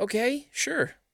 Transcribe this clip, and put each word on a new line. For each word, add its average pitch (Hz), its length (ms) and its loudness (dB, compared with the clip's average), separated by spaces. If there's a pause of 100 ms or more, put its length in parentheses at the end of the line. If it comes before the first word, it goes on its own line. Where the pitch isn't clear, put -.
Okay, 240 500 0
sure. - 420 -2 (220)